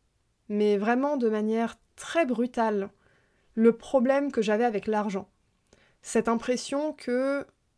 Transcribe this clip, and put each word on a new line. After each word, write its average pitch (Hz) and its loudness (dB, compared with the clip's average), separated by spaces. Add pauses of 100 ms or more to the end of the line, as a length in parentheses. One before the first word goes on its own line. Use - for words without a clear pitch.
(500)
mais 208 2
vraiment 254 0
de 240 2
manière 220 -2 (200)
très - -2
brutale, 226 -2 (640)
le 226 6
problème 269 2
que 240 -2
j'avais 214 2
avec 214 -2
l'argent. 208 -4 (720)
Cette - -2
impression 254 -2
que 269 -4 (320)